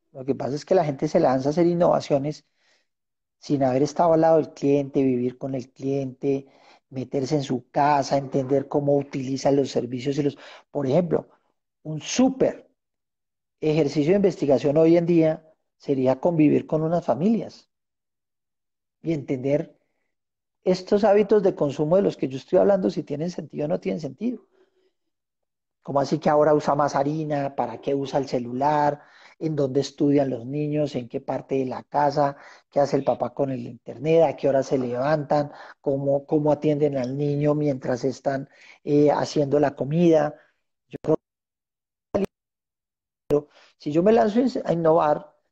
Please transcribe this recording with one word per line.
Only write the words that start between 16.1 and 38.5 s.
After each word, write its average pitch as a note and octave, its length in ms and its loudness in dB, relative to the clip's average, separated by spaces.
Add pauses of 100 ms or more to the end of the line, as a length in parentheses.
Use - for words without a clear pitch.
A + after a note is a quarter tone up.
convivir D3 460 2
con D#3 160 -2
unas E3 240 -2
familias F#3 640 -2 (1300)
y D#3+ 100 -2
entender C#3+ 640 -4 (840)
estos F#3 400 0
hábitos G#3 400 4
de F#3+ 100 2
consumo D3+ 440 -2
de G3+ 40 4
los - 160 -2
que D3 100 -4
yo C3 100 -8
estoy - 200 -2
hablando, F#3+ 320 2
si E3 140 -4
tienen D3 260 -8
sentido D3 360 -8
o - 20 -4
no F#3 120 -4
tienen F#3+ 220 -6
sentido. G3+ 460 -8 (1400)
¿Cómo C#3 160 -2
así C#3 180 0
que D#3+ 140 0
ahora D3+ 240 4
usa D3 180 0
más C#3+ 220 0
harina? C#3+ 600 -2
¿Para A#2+ 240 -6
qué C#3 140 -4
usa C#3 260 -4
el C3+ 80 -4
celular? C#3+ 760 -2 (340)
¿En D#3+ 180 -4
dónde C#3 260 0
estudian C#3 500 0
los A#2 120 -8
niños? D3 520 -4
¿En A#2+ 120 -6
qué C3+ 140 -8
parte C3+ 380 -6
de C3 80 -2
la A#2 160 -10
casa? C#3+ 540 0 (340)
¿Qué C#3+ 80 0
hace C#3+ 180 2
el C3+ 60 -2
papá B2 320 -2
con C3+ 160 -2
el A#2+ 160 -8
internet? B2 560 0
¿A C#3 120 2
qué C#3 140 0
hora C3+ 140 2
se C3+ 160 -2
levantan? C#3+ 720 -2 (300)
¿Cómo, C#3 440 -2
cómo D3+ 260 0
atienden D3 460 0
al B2+ 180 -4
niño D3 380 0
mientras C#3 500 -2
están, C#3 460 -4 (340)